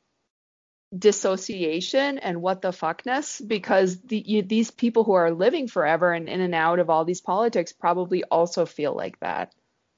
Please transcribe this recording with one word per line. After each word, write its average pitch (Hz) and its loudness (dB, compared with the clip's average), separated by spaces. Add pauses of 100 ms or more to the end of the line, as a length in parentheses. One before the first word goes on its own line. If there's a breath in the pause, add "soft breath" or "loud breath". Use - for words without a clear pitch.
(960)
dissociation 196 0
and 170 -6
what 185 -2
the 190 -4
fuckness, 226 -6
because 190 2
the, 214 -4
you, 214 0
these 220 0
people 226 2
who 208 2
are 170 4
living 226 0
forever 165 2
and 165 -4
in 175 -2
and 175 0
out 165 2
of 165 0
all 160 2
these 175 -4
politics 196 0
probably 180 -2
also 170 0
feel 147 -4
like - -8
that, 87 -6 (440)